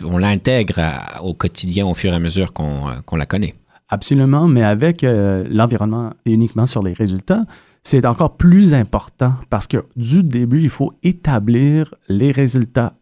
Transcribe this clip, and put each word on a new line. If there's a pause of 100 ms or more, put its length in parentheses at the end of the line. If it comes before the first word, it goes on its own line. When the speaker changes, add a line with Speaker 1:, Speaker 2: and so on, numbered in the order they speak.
Speaker 1:
on
l'intègre
à,
au
quotidien
au
fur
et
à
mesure
qu'on,
euh, (120)
qu'on
la
connaît. (360)
Speaker 2:
Absolument,
mais
avec,
euh,
l'environnement (120)
et
uniquement
sur
les
résultats, (380)
c'est
encore
plus
important (180)
parce
que (100)
du
début,
il
faut (120)
établir (140)
les
résultats